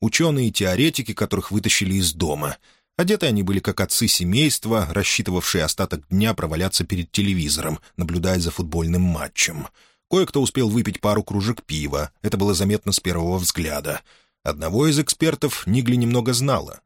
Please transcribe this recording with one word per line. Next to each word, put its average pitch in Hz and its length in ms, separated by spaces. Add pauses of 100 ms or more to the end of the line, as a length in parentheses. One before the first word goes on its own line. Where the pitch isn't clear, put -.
ученые-теоретики, 117 1160
которых - 380
вытащили 98 420
из 92 180
дома. 76 440 (400)
Одеты 185 300
они 104 160
были 95 180
как - 200
отцы 101 280
семейства, 107 800
рассчитывавшие 90 760
остаток 78 440
дня 104 260
проваляться 85 500
перед 87 280
телевизором, 78 640 (180)
наблюдая 87 440
за 82 100
футбольным 82 520
матчем. - 640 (420)
Кое-кто 175 320
успел 123 260
выпить 104 320
пару 104 220
кружек 101 400
пива, 73 480 (120)
это 104 140
было 98 180
заметно 98 380
с - 80
первого 87 380
взгляда. 76 640 (420)
Одного 82 440
из 147 120
экспертов - 640
Нигли 120 300
немного 120 380
знала, 120 520